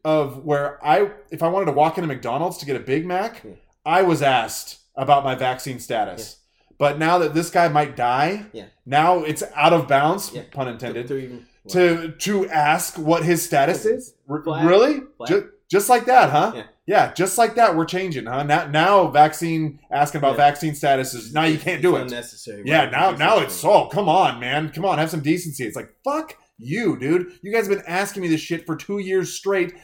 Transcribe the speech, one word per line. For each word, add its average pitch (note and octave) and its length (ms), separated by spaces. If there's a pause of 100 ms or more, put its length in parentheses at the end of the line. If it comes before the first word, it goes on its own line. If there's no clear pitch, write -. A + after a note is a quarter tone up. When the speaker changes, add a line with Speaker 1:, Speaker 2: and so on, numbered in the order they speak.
Speaker 1:
of C#3 420
where C#3+ 400
I, G3 260 (200)
if D#3 120
I E3 40
wanted F#3+ 180
to D3+ 60
walk D3+ 260
into E3+ 100
McDonald's C#3 520
to D3 60
get C#3 100
a A2+ 40
Big D3 260
Mac, F#3 380
Speaker 2:
Yeah. G2+ 80 (340)
Speaker 1:
I E3+ 180
was E3 180
asked B2+ 580 (160)
about C#3 280
my C3 120
vaccine B2+ 440
status. G#2 600
Speaker 2:
Yeah. - 20 (360)
Speaker 1:
But C#3+ 220
now E3 200
that D3+ 140
this D#3+ 160
guy E3+ 200
might D3 260
die, C#3+ 580
Speaker 2:
Yeah. G#2 120 (200)
Speaker 1:
now D#3+ 380
it's D3+ 200 (120)
out D3+ 180
of D#3 140
bounds, D3+ 460
Speaker 2:
Yeah. A#2+ 180
Speaker 1:
pun C3 160
intended, A#2+ 400
Speaker 2:
To, C#3+ 80
to C3+ 80
even, B2 220 (240)
Speaker 1:
to, E3+ 420
to F#3+ 380
ask D#3 480
what D#3+ 260
his E3 200
status D3+ 420
is. A#3+ 280 (160)
R-, D3+ 140
Speaker 2:
Flag. D#3+ 220
Speaker 1:
really? B3 360 (160)
Speaker 2:
Flag. A#2 120
Speaker 1:
Ju-, F#3+ 200 (200)
just G3+ 200
like A#3 160
that, A#3+ 240
huh? D#3 260
Speaker 2:
Yeah. A2+ 80 (240)
Speaker 1:
Yeah, F3 260
just F#3+ 260
like A3+ 160
that, A3 200
we're D#3+ 100
changing, F3 420
huh? C3 160
Now, D3+ 240
now E3+ 400
vaccine, D3+ 720 (100)
asking D3 300
about C#3 140
Speaker 2:
Yeah. A2+ 40 (120)
Speaker 1:
vaccine D3 260
status C3+ 400
is, A#2 180
now D#3 120
you D#3 100
Speaker 2:
It's, C#3+ 80
Speaker 1:
can't F3+ 140
Speaker 2:
it's C#3+ 40
Speaker 1:
do E3+ 140
it. B2+ 80
Speaker 2:
unnecessary. A#2+ 640
Speaker 1:
Yeah, D3 200
Speaker 2:
Why A2+ 60
Speaker 1:
now, D3 160
Speaker 2:
would F#3 60
you D3+ 120
Speaker 1:
now G#3 120
Speaker 2:
say D#3 80
Speaker 1:
it's, - 100
Speaker 2:
something? D#3 260
Speaker 1:
oh, - 60
come G3 220
on, D3+ 300
man. C#3+ 300
Come E3+ 160
on, E3 140
have D#3+ 100
some D#3+ 120
decency. D3+ 440
It's G#2 100
like, A2+ 280
fuck D#4 320 (240)
you, D#3+ 400
dude. E3+ 320 (100)
You G3 100
guys A3 160
have G3 100
been F#3+ 100
asking F#3+ 340
me F3 60
this D#3 140
shit E3 260
for D#3+ 80
two G3+ 240
years F#3 340
straight F#3+ 400 (100)